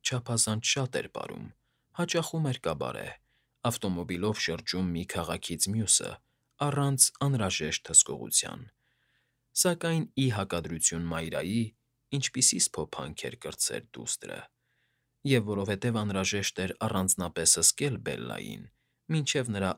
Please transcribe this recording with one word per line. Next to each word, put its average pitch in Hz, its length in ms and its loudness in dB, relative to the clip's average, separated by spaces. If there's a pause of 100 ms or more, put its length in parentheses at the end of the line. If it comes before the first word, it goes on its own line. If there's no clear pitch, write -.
չափազանց 117 640 0
շատ 131 300 0
էր - 120 -4
պարում, - 380 -10 (500)
հաճախում 165 500 0
էր 127 120 0
կաբարե, 62 460 -2 (600)
ավտոմոբիլով 92 760 0
շրջում 90 500 0
մի 85 180 -2
քաղաքից 85 600 -2
մյուսը, 104 440 2 (500)
առանց 139 460 4 (120)
անհրաժեշտ 104 680 0
հսկողության։ 58 800 2 (920)
Սակայն, 165 560 2
ի 135 160 2
հակադրություն 85 800 0
Մայրայի, 82 560 -2 (500)
ինչպիսի 131 460 2
սփոփանք - 640 -4
էր - 140 -6
կրտսեր - 520 -6
դուստրը, - 520 -8 (840)
և 131 200 6
որովհետև 101 520 0
անհրաժեշտ 101 640 0
էր 92 200 -2
առանձնապես 92 760 2
հսկել 113 440 2
Բելլային, 50 680 -6 (420)
մինչև 147 400 0
նրա 98 280 2